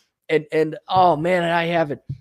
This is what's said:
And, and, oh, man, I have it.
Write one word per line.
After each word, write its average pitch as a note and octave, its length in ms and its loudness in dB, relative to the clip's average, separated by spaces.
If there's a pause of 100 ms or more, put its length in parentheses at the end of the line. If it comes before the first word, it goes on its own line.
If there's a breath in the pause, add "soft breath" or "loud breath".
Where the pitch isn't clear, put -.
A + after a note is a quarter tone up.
(280 soft breath)
And, D3+ 240 0
and, D#3 240 0 (120)
oh, F#3 280 4
man, F3 260 -2
I E3+ 240 -2
have E3 240 -2
it. C3+ 100 -10 (200)